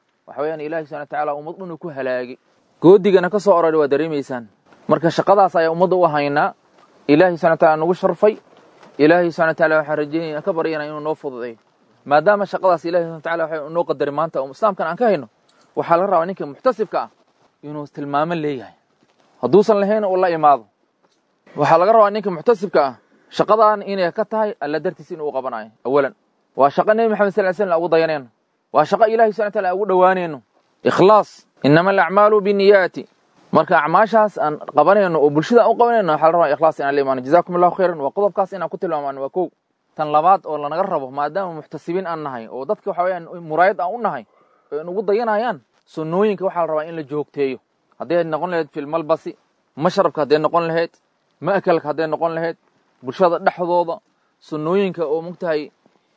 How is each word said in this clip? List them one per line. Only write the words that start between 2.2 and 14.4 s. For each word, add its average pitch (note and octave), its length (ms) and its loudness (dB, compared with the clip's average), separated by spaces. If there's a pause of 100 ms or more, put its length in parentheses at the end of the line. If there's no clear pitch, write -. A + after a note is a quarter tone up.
Goodigana F3+ 480 6
ka G3+ 100 -2
soo F#3 180 2
aroori D#3+ 200 2
waa D3 120 2
dareemaysaan. C#3 580 -4 (400)
Marka D3 240 2
shaqadaas F#3 440 2
ayaa E3 180 2
ummadda F3 240 0
u F3+ 100 4
haynaa. D3 460 -2 (560)
Ilaahay F3 280 4
subhanahu E3 200 2
wa - 100 0
ta'ala D#3 140 4
nagu E3+ 120 2
sharfay. F#3+ 440 0 (600)
Ilaahay E3+ 340 4
subhanahu D#3+ 200 0
wa - 80 -6
ta'ala D#3 240 2
waxaan D3+ 140 -4
rajaynaynaa, D3+ 440 -6
ka F#3+ 120 -4
baryaynaa D#3+ 340 -4
inuu D3+ 160 -12
noo D#3 120 -4
fududeeyo. B2 420 -10 (480)
Maadaama F3 400 2
shaqadaas F3+ 400 -2
Ilaahay E3+ 200 0
subhanahu E3 140 -12
wa E3 100 -10
ta'ala E3 140 -4
waxa D#3 220 -6
uu D3+ 40 -12
noo E3+ 140 -2
qadaray C#3+ 320 -4
maanta D#3 260 -4